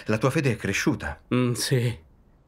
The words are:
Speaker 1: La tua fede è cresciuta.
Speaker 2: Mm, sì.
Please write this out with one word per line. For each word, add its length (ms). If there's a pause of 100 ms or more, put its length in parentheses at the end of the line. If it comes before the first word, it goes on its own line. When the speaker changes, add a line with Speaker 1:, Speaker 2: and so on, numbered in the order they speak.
Speaker 1:
La 120
tua 120
fede 240
è 20
cresciuta. 640 (140)
Speaker 2:
Mm, 160
sì. 440 (520)